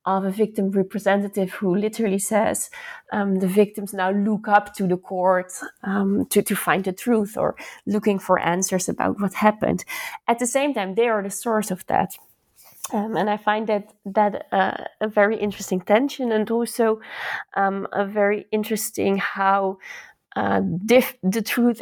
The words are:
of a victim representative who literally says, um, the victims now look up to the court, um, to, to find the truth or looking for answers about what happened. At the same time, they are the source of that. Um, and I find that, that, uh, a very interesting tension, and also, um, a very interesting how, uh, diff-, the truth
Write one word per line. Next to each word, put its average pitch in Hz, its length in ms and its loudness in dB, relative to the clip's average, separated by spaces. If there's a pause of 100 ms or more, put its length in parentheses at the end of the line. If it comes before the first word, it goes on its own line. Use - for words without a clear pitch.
of 190 200 0
a 190 60 0
victim 208 400 0
representative 196 800 0
who 180 240 0
literally 214 420 0
says, 208 540 0 (400)
um, 202 240 0
the 190 120 2
victims 202 460 0
now 190 160 0
look 202 380 0
up 202 280 4
to 196 120 0
the 180 100 2
court, 180 540 0 (320)
um, 196 480 0
to, 202 100 4
to - 140 -2
find 185 300 0
the 190 80 -2
truth 214 440 -2
or - 180 0 (300)
looking 208 320 0
for 185 220 2
answers 180 500 0
about 190 320 -2
what 196 140 -2
happened. 214 500 2 (420)
At 233 120 0
the 247 80 0
same 277 260 0
time, 190 220 -4
they 233 120 4
are 220 140 2
the 196 80 -6
source 214 400 -2
of 185 160 -6
that. - 280 2 (800)
Um, 220 240 -2
and 196 120 0
I 208 80 0
find 214 300 0
that, 208 260 -2 (120)
that, 202 460 0
uh, - 320 0 (160)
a 220 80 -2
very 214 300 4
interesting 196 440 -2
tension, 247 500 2
and 214 200 2
also, 226 480 0 (560)
um, 196 360 0
a 202 140 -2
very 208 460 0
interesting 214 640 0
how, 196 600 0 (580)
uh, 202 260 0 (240)
diff-, 240 360 4
the 202 200 0
truth 233 400 0